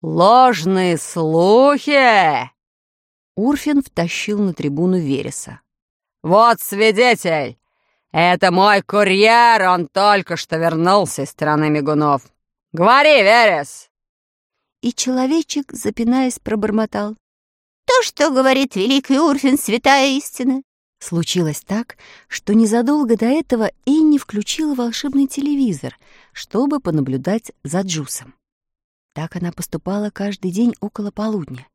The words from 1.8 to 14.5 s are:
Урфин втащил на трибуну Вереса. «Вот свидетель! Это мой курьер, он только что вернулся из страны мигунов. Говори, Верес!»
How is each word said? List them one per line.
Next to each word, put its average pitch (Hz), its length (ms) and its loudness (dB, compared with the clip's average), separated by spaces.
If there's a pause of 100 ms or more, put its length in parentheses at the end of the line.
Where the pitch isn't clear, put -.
Урфин 277 480 0
втащил 202 560 -6
на 196 140 0
трибуну 160 440 -2
Вереса. 135 640 -6 (600)
«Вот 214 400 2
свидетель! 196 960 0 (540)
Это 180 400 2
мой 196 300 4
курьер, 208 880 4
он 180 180 0
только 196 480 0
что - 220 -8
вернулся 165 680 0
из - 60 -10
страны 151 400 -2
мигунов. 147 540 0 (500)
Говори, 254 500 4
Верес!» 196 680 2 (920)